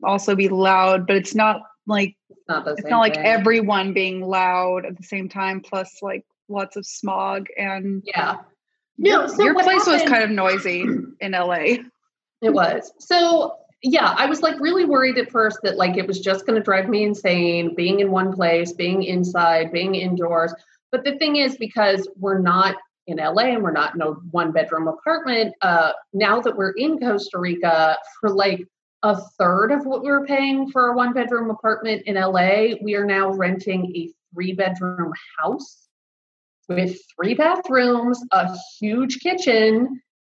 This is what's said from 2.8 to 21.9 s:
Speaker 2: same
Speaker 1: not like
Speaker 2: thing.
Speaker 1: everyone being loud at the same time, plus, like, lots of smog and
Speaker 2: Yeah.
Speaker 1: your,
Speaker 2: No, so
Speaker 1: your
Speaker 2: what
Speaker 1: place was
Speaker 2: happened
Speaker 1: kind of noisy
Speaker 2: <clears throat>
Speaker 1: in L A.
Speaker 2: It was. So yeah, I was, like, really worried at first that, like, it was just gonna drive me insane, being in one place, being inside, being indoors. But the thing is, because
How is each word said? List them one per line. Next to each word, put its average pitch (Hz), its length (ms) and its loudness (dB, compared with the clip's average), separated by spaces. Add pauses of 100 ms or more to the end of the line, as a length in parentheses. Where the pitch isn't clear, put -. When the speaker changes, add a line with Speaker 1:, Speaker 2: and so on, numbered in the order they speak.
Speaker 2:
same 151 80 -6
Speaker 1:
not 233 100 4
like - 140 4
Speaker 2:
thing. 156 100 -2
Speaker 1:
everyone 208 680 2
being 190 280 -2
loud 185 640 0
at 185 120 -12
the 185 60 -18
same 190 260 -8
time, 190 320 -6
plus, 190 400 -8
like, 196 240 -8 (220)
lots 196 280 -8
of 202 120 -12
smog 196 600 -6 (100)
and 196 480 -6
Speaker 2:
Yeah. 165 320 -4 (600)
Speaker 1:
your, 392 240 4
Speaker 2:
No, 339 60 -2
so 381 160 0
Speaker 1:
your 311 100 4
Speaker 2:
what 359 120 4
Speaker 1:
place 381 200 4
was 330 160 4
Speaker 2:
happened 302 80 2
Speaker 1:
kind 233 140 4
of 208 80 0
noisy 190 500 0
Speaker 2:
<clears throat> - 380 -4
Speaker 1:
in 196 160 -6
L 180 180 0
A. 226 300 0 (580)
Speaker 2:
It 226 120 2
was. - 440 0
So 339 600 2 (260)
yeah, 254 340 2
I 254 80 2
was, 294 160 -2
like, 302 180 0
really 349 260 2
worried 262 340 2
at - 100 -2
first 220 340 0
that, 190 140 -2
like, 180 200 0
it 185 100 -2
was 190 120 -4
just 190 280 -2
gonna 220 140 2
drive 190 280 0
me 214 140 2
insane, 175 720 0
being 180 240 0
in 196 100 2
one 190 240 0
place, 175 400 0
being 180 300 -2
inside, 175 680 0
being 185 220 -2
indoors. 170 580 -2 (400)
But 254 120 -4
the 277 140 -2
thing 294 180 0
is, 269 220 0
because 202 600 0